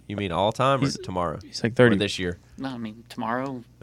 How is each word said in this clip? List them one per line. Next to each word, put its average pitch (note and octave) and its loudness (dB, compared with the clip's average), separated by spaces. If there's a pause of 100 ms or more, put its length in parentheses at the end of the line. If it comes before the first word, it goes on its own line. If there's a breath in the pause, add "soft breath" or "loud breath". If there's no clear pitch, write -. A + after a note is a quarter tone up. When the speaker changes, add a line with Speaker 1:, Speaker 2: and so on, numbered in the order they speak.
Speaker 1:
You G2+ -6
mean G2 -2
all F#2+ 2
time C3 2
or C#3 0
Speaker 2:
He's, - -2
Speaker 1:
tomorrow? F2 -4
Speaker 2:
he's - -12
like A2+ 0
thirty. A#2+ 8
Speaker 1:
Or - 2
this G2+ -2
year? F2+ -4 (180)
Speaker 3:
No, C3+ -8
I B2 -10
mean A2+ -10
tomorrow. B2 -4 (200)